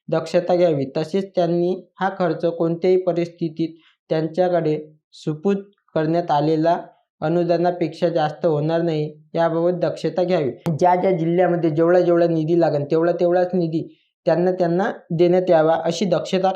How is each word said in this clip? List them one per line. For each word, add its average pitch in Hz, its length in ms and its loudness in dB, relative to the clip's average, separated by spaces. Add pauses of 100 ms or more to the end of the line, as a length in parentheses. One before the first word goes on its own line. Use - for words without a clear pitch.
दक्षता 170 480 0
घ्यावी. 175 300 2 (120)
तसेच 190 380 -4
त्यांनी 175 520 -2 (120)
हा 190 100 -2
खर्च 175 360 -2
कोणत्याही 170 520 0
परिस्थितीत 170 720 -4 (400)
त्यांच्याकडे 160 720 0 (320)
सुपूर्द 175 460 -4 (360)
करण्यात 160 360 -2
आलेला 156 480 2 (420)
अनुदानापेक्षा 170 880 0
जास्त 156 360 -2
होणार 160 360 0
नाही, 156 320 -2 (220)
याबाबत 165 360 0
दक्षता 165 520 -2
घ्यावी. 165 280 0 (280)
ज्या 180 160 4
ज्या 196 160 0
जिल्ह्यामध्ये 170 580 2
जेवढा 165 300 4
जेवढा 170 280 4
निधी 165 320 0
लागेल, 147 320 2
तेवढा 165 200 2
तेवढाच 175 420 2
निधी 165 420 -2 (300)
त्यांना, 175 260 2
त्यांना 185 400 0 (200)
देण्यात 175 380 2
यावा, 160 360 4
अशी 170 200 -2
दक्षता 180 500 -2